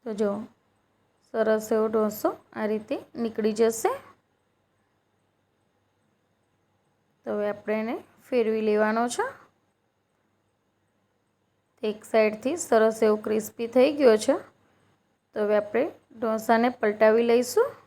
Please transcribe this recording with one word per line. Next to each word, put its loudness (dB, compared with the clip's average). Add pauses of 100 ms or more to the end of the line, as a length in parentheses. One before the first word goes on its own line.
તો -10
જો -2 (1040)
સરસ 0
એવો 2
ઢોસો -2 (240)
આ -6
રીતે -4 (180)
નીકળી -2
જશે. 0 (3250)
તો -10
હવે -2
આપણે -4
એને -6 (280)
ફેરવી -2
લેવાનો 2
છે. -4 (2500)
એક -6
સાઈડથી 0
સરસ 2
એવો 4
ક્રિસ્પી -6
થઈ 4
ગયો 6
છે. 0 (1000)
તો -6
હવે 0
આપણે -2 (340)
ઢોસાને 0
પલટાવી 2
લઈશું. 2 (180)